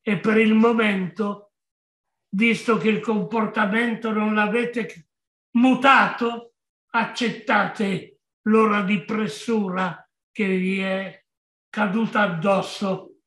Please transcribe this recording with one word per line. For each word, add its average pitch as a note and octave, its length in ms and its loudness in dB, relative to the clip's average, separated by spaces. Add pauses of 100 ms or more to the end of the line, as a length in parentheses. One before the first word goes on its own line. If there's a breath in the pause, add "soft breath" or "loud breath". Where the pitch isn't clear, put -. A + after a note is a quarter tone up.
E G3+ 180 -2
per G#3+ 180 2
il A3 160 6
momento, G#3 1000 0 (800)
visto A3 420 2
che F#3 120 0
il G#3 120 0
comportamento A3 1080 -2
non G#3+ 220 0
l'avete G#3+ 760 -4 (480)
mutato, A#3+ 960 2 (380)
accettate G3+ 1300 -4 (260)
l'ora G#3+ 360 4
di G3 240 -2
pressura G3 1000 -4 (240)
che F#3+ 260 -2
vi F#3+ 220 -2
è F#3+ 460 -6 (440)
caduta G#3+ 520 -2
addosso F#3+ 1040 -2